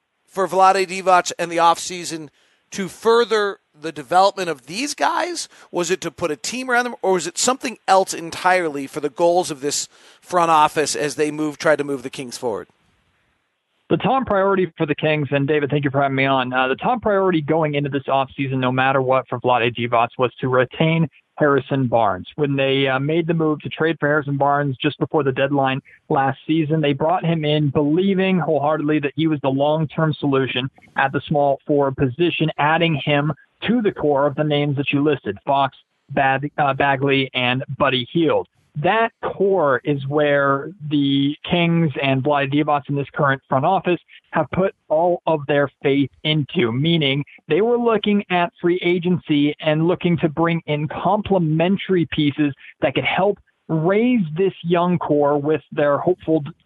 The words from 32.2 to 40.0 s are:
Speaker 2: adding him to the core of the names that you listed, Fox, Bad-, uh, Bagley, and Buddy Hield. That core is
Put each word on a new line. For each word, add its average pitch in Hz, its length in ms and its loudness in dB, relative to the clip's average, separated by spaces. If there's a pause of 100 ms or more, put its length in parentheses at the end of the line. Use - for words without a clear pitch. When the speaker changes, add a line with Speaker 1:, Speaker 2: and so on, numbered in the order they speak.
Speaker 2:
adding 160 460 2
him 147 300 0 (340)
to 240 140 2
the 202 100 0
core 143 360 0
of 139 80 -2
the 151 80 -2
names 147 340 0
that 139 160 -4
you 143 100 0
listed, 135 420 -2
Fox, 139 300 0 (340)
Bad-, 139 480 0
uh, 143 160 2
Bagley, 135 600 2
and 127 300 0 (140)
Buddy 131 340 0
Hield. 147 360 0 (300)
That 196 340 0 (120)
core 175 600 0
is 139 240 -4